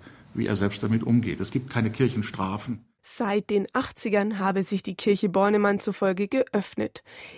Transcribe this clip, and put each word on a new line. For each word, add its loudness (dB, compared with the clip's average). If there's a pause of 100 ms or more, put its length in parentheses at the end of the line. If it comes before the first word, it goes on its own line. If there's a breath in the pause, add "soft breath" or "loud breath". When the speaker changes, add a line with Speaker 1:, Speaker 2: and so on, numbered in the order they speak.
(320 loud breath)
Speaker 1:
wie -2
er 2
selbst 0
damit 2
umgeht. 2
Es -4
gibt -4
keine 0
Kirchenstrafen. -2 (180)
Speaker 2:
Seit -2
den 0
achtzigern -2
habe 2
sich -2
die -8
Kirche 2
Bornemann 4
zufolge 0
geöffnet. -2 (360 loud breath)